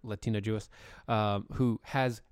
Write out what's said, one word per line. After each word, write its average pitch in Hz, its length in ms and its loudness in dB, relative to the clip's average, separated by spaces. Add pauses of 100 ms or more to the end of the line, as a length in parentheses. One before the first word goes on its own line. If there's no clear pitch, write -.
Latina 107 380 -2
Jewess, 107 280 -2 (380)
um, 104 460 2
who 120 300 2
has 127 380 0 (100)